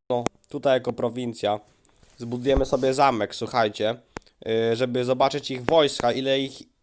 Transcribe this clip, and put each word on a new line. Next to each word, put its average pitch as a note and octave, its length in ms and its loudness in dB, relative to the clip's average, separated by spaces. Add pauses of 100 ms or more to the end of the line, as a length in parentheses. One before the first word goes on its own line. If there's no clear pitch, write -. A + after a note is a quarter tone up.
no A#2+ 140 0 (260)
tutaj C#3 240 2
jako B2 200 0
prowincja A#2 640 -2 (580)
zbudujemy B2 480 0
sobie C3 280 2
zamek, C3 420 2
słuchajcie, A2 600 0 (500)
e, A2+ 300 0
żeby B2 300 0
zobaczyć C3+ 460 0
ich B2 140 -8
wojska, C#3+ 460 2
ile C3+ 280 0
ich C3+ 220 -8 (220)